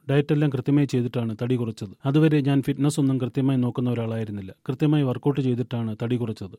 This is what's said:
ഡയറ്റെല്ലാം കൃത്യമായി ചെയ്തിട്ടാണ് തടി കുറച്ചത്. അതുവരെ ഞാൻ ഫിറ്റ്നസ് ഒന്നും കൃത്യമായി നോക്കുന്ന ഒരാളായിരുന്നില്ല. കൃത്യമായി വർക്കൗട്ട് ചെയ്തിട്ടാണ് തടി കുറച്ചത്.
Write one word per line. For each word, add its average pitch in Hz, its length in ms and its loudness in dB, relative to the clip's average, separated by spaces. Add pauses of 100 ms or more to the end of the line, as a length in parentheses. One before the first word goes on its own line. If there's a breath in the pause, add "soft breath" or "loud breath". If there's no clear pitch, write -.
ഡയറ്റെല്ലാം 147 440 2
കൃത്യമായി 143 320 2
ചെയ്തിട്ടാണ് 120 560 -2
തടി 123 140 0
കുറച്ചത്. 113 340 -4 (160)
അതുവരെ 151 360 4
ഞാൻ 139 200 2
ഫിറ്റ്നസ് 139 380 0
ഒന്നും 131 220 2
കൃത്യമായി 131 380 0
നോക്കുന്ന 123 300 0
ഒരാളായിരുന്നില്ല. 113 640 -4 (140)
കൃത്യമായി 147 360 2
വർക്കൗട്ട് 135 380 0
ചെയ്തിട്ടാണ് 120 640 -2
തടി 120 120 0
കുറച്ചത്. 110 440 -6